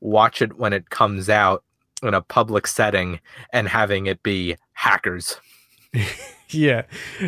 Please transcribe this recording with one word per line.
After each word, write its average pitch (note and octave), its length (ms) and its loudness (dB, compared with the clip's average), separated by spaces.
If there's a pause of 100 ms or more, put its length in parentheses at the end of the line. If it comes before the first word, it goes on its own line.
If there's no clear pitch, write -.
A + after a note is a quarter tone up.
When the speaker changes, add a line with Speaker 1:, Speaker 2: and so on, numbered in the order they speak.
Speaker 1:
watch A2 420 2
it A2 160 -2
when G#2+ 160 0
it F#2 160 -4
comes G2+ 400 0
out G2+ 340 4 (380)
in A2+ 100 -2
a F#2+ 80 2
public A2 460 0
setting F#2+ 540 0 (340)
and A2 140 0
having G2+ 380 0
it F#2+ 160 -4
be F2+ 340 -2 (180)
hackers. - 680 -2 (540)
Speaker 2:
<laughs> A#2+ 60 0 (500)
Yeah. C#3+ 320 2 (460)